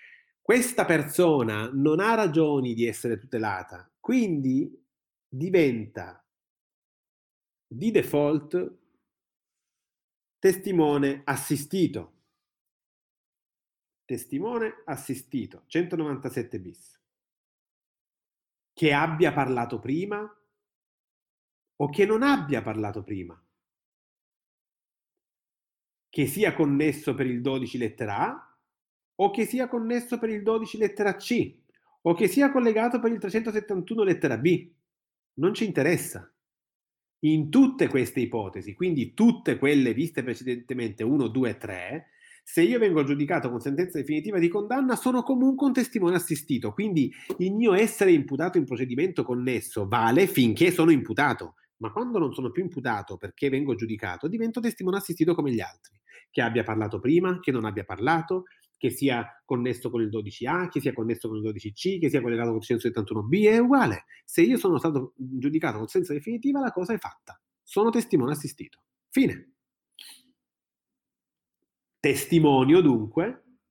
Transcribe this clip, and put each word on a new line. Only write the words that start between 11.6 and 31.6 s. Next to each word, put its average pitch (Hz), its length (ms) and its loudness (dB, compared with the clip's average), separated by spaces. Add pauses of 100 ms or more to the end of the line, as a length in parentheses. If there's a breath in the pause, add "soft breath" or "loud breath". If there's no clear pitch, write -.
Testimone 214 800 -6
assistito, 135 840 -8
centonovantasette 147 960 -4
bis. - 400 -20 (1700)
Che 151 200 2
abbia 156 400 2
parlato 123 480 -2
prima 190 420 -6 (1600)
o 143 100 0
che 196 180 2
non 220 160 2
abbia 160 400 0
parlato 107 400 -6
prima. 90 400 -12 (2750)
Che 143 180 -2
sia 190 280 0
connesso 143 600 2
per 135 120 -2
il 123 140 -4
dodici 131 380 -4
lettera 107 400 -4
A 226 400 -6 (600)
o 196 120 2
che 214 160 -2
sia 254 200 -4
connesso 240 520 -4
per 226 100 -2
il 214 140 -4
dodici 220 340 -2
lettera 202 400 0
C - 420 -2 (440)